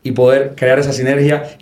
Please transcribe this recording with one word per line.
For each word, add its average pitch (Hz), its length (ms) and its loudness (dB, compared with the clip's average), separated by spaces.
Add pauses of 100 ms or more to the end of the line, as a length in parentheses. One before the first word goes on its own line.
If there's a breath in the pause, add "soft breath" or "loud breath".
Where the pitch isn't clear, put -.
y 131 100 -6
poder 131 440 2
crear 127 220 2
esa 139 140 -2
sinergia 143 680 -2